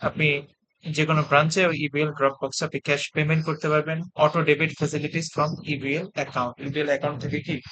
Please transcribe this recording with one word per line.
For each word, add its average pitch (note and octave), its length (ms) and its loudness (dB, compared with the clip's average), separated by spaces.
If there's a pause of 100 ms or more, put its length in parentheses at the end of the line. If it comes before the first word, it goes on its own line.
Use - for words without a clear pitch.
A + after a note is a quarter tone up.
আপনি D#3 260 0 (580)
যে D#3 200 0
কোনো D#3 180 4
ব্রাঞ্চে D#3 420 4
ওই E3 180 2
ইবিএল D3 280 0
ড্রপ C#3 280 2
বক্সে C3+ 260 -4
আপনি C#3+ 220 -6
ক্যাশ C#3+ 140 2 (120)
পেমেন্ট D#3 320 2
করতে D#3+ 240 -2
পারবেন। D3+ 280 0 (180)
Auto D3+ 240 4 (100)
debit D3+ 240 2
facilities D3+ 580 -2
from D3+ 180 0 (160)
ইবিএল D3 500 -4
account, B2+ 380 -2 (120)
ইবিএল C#3+ 260 -2
অ্যাকাউন্ট C#3+ 300 0
থেকে D3 200 -4
কি E3+ 140 -4 (160)